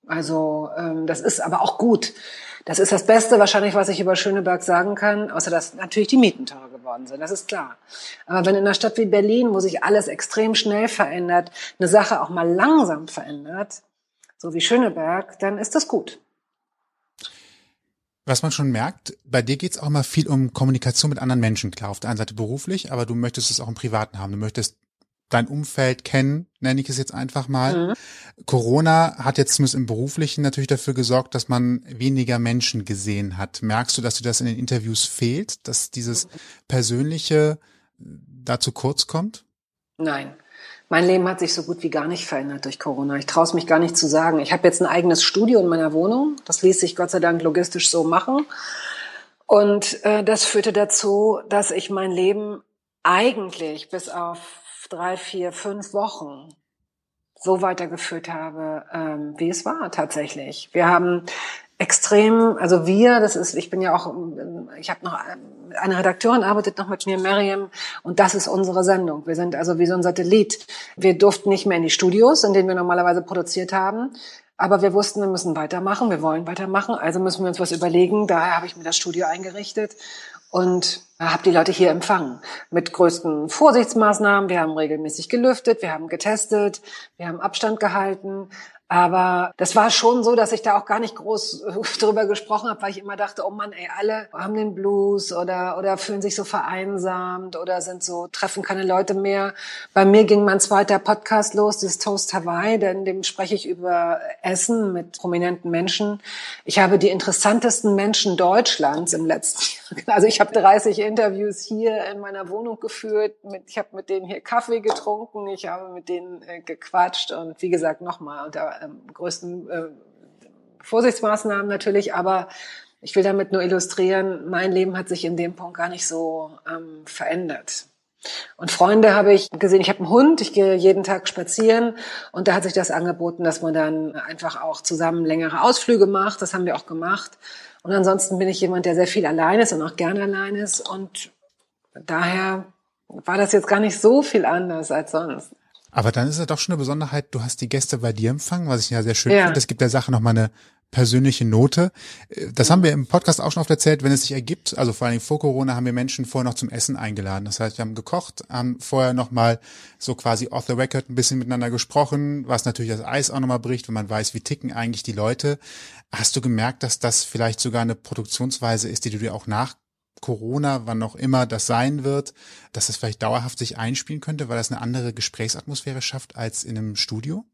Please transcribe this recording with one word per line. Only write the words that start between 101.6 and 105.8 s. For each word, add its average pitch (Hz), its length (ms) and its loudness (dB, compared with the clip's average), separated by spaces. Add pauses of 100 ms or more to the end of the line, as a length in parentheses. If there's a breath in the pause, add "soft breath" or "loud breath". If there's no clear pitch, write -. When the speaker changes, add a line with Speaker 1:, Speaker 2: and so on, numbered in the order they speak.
Speaker 1:
dieses 185 180 -4
Toast 196 380 -4
Hawaii, 175 420 0
denn 190 220 0
in 190 60 -6
dem 190 180 -4
spreche 196 320 -4
ich - 120 -6
über 175 520 0 (240)
Essen 190 500 0
mit 170 240 -8
prominenten 175 540 -2
Menschen. 185 500 -2 (420 loud breath)